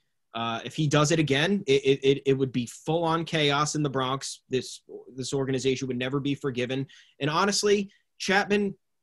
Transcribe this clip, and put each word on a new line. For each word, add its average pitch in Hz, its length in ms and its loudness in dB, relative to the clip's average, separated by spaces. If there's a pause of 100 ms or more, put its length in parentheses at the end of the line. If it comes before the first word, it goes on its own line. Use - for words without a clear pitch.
(340)
Uh, 113 300 -6
if 127 100 -12
he 160 120 0
does 147 260 4
it 165 60 2
again, 156 480 2
it, 135 180 4
it, 135 180 4
it, 135 240 4
it 135 80 4
would 131 180 0
be 123 140 -2
full-on 165 580 -2
chaos 147 500 2
in 156 80 0
the 143 80 0
Bronx. 131 580 -4
This, - 340 -4 (320)
this 131 200 -8
organization 131 540 -2
would 123 100 -4
never 131 220 -2
be 139 140 -2
forgiven. 131 520 -4 (320)
And 139 100 -2
honestly, 202 640 2 (280)
Chapman, 196 560 2 (280)